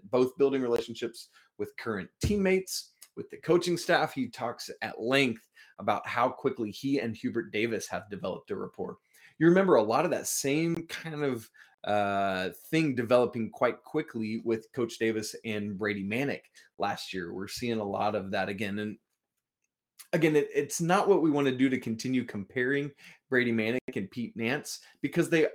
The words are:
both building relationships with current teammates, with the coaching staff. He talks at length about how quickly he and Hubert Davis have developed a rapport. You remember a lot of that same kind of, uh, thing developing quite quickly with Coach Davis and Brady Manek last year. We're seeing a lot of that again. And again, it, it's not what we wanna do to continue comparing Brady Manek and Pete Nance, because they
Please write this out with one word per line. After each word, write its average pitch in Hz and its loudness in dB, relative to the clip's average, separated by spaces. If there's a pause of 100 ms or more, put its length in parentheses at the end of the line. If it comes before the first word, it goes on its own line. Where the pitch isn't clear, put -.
both 127 2
building 135 2
relationships 117 -4 (300)
with - -10
current 101 -6 (140)
teammates, 190 2 (220)
with - -12
the - -16
coaching 170 2
staff. 151 2
He 123 -4
talks 117 -8 (100)
at 110 -6
length 127 2 (300)
about 101 -2
how 123 2
quickly 123 -4
he 139 -2
and 110 -4
Hubert 113 -6
Davis 110 -2
have 98 -8
developed 92 -8
a 101 -4
rapport. 95 -10 (400)
You 160 6
remember 185 8
a 113 6
lot 123 2
of 160 0
that 110 -4
same 160 0 (120)
kind 151 -8
of, 123 -2 (360)
uh, 98 0 (200)
thing 156 2
developing 120 2
quite - -2
quickly 113 -4
with 113 -2
Coach 117 -4
Davis 110 -2 (100)
and 104 -4
Brady 104 -2
Manek 113 -2 (380)
last 101 -4
year. 90 -6
We're 98 -8
seeing 117 -4
a 107 -2
lot 104 0
of 95 -4
that 98 -2
again. 101 -4
And 107 -6 (1160)
again, 156 4
it, 143 4
it's 143 -2
not 175 2
what 175 6
we 160 2
wanna 143 2
do 127 2
to 127 0
continue 123 -2
comparing 131 -4 (380)
Brady 123 4
Manek 113 0 (160)
and 98 -4
Pete - -8
Nance, - -4 (220)
because 156 0
they 160 4